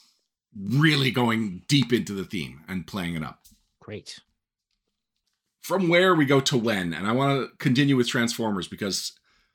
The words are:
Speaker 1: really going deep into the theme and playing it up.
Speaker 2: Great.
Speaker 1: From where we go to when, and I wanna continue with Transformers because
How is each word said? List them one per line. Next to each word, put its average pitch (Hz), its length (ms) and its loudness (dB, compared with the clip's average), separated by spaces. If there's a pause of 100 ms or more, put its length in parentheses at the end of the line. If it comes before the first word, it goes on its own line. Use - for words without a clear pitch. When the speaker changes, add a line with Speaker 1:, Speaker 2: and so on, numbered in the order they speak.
(560)
Speaker 1:
really 135 540 2
going 110 580 0
deep 139 240 0
into 104 220 0
the 95 120 -6
theme 67 420 -8
and 90 180 -8
playing 85 300 -8
it 78 80 -8
up. - 160 -14 (400)
Speaker 2:
Great. - 400 -16 (1400)
Speaker 1:
From 180 260 0
where 180 240 6
we 156 120 4
go 139 160 4
to 135 160 0
when, 98 360 0
and 87 140 -4
I 110 40 0
wanna 135 360 0 (100)
continue 139 400 2
with 120 100 2
Transformers 113 600 -2
because 95 460 -6 (420)